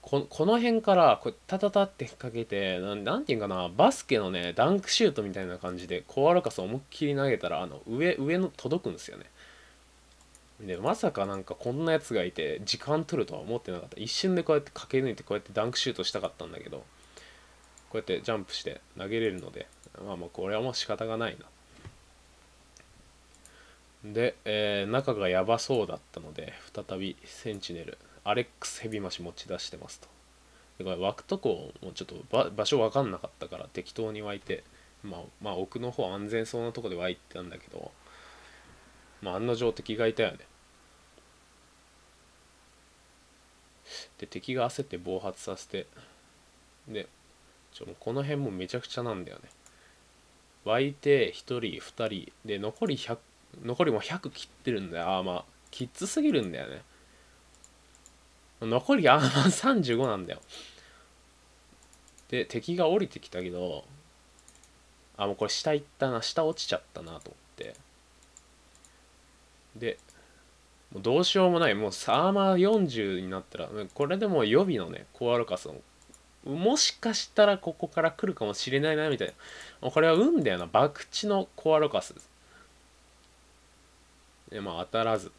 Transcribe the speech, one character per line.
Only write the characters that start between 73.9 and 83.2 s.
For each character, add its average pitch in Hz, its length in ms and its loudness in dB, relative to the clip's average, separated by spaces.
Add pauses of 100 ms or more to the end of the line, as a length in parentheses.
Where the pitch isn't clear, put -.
こ 143 120 0
れ 185 120 0
で 214 80 0
も 170 140 4
う 107 60 4
予 123 140 6
備 185 160 2
の 87 140 -4
ね、 - 240 -10
コ 120 200 2
ア 120 40 4
ル 113 80 2
カ 90 100 -2
ス - 120 -10
の、 71 80 -10 (680)
も 185 320 2
し - 220 4
か 226 160 -2
し - 180 -4
た 208 140 8
ら 196 120 6
こ 165 140 -6
こ - 160 -6
か 165 140 0
ら 160 80 4
来 - 160 -4
る - 80 0
か 113 100 -4
も 104 100 0
し - 160 -4
れ 139 100 4
な 156 120 2
い 151 40 2
な、 156 120 2
み 135 80 2
た 104 80 -2
い - 40 -2
な。 - 60 -10 (460)
も 127 80 -2
う - 40 -2
こ 156 100 6
れ 165 60 8
は 160 60 8
運 247 280 6
だ 113 80 4
よ 90 80 2
な。 87 120 -4
博 139 360 4
打 - 220 -4
の 196 280 2
コ 156 180 4
ア 151 40 6
ル 151 100 4
カ 101 140 0
ス。 - 120 -14 (2250)